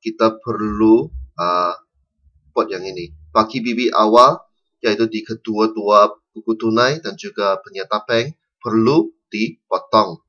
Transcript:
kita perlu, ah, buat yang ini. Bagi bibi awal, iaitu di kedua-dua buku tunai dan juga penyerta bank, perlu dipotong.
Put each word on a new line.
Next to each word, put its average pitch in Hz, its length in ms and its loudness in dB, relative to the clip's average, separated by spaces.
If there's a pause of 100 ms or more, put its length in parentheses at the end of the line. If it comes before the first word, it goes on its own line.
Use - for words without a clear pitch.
kita 113 400 -2
perlu, 110 640 2 (320)
ah, 87 400 -2 (720)
buat - 160 -2
yang 92 160 -10
ini. 90 320 -12 (160)
Bagi 110 320 -2
bibi 120 240 -2
awal, 113 480 4 (480)
iaitu 110 240 0
di 110 160 -8
kedua-dua 107 880 2 (240)
buku 113 240 -4
tunai 120 400 0
dan 98 160 -10
juga 98 480 -4
penyerta 98 400 -8
bank, 123 320 -4 (240)
perlu 117 560 0 (160)
dipotong. 104 960 -2